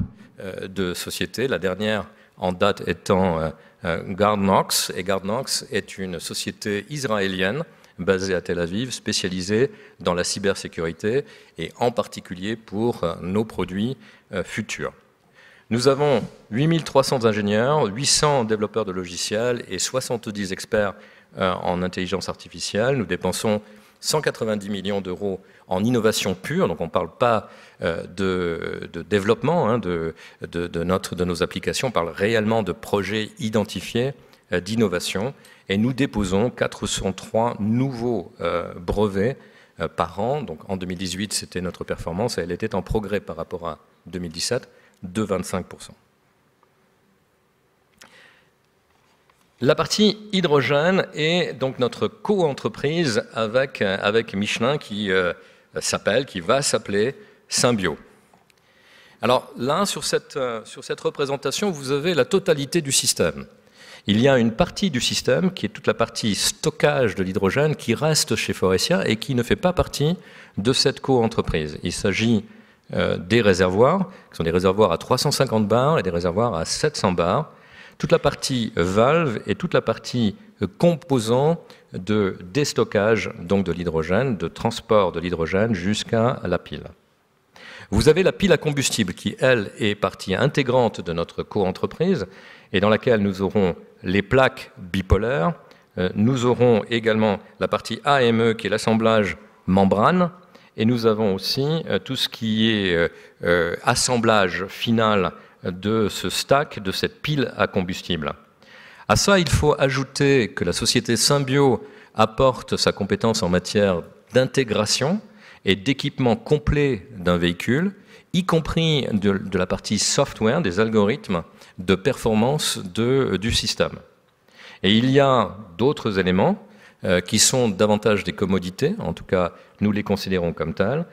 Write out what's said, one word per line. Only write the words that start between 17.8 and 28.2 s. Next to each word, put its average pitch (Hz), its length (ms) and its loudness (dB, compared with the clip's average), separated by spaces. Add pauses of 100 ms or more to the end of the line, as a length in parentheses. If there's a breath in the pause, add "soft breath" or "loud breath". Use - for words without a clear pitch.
huit 113 220 -4
cents 143 360 2
développeurs 107 420 -2
de 95 60 -6
logiciels 104 800 -4
et 104 80 -6
soixante-dix 107 760 -6
experts, 104 400 -2 (440 loud breath)
euh, 92 240 0
en 87 200 -2
intelligence 90 460 -4
artificielle. 110 720 -4
Nous 110 80 -2
dépensons 92 560 -2 (400 loud breath)
cent - 180 -2
quatre-vingt-dix 110 500 -4
millions 101 300 -4
d'euros 92 400 -6 (280 loud breath)
en 92 140 0
innovation 110 520 2
pure, 156 340 -2
donc 85 140 -4
on 87 40 -4
ne 82 40 -6
parle 85 280 0
pas, 117 320 2 (320 loud breath)
euh, 87 260 -2
de, 90 840 -4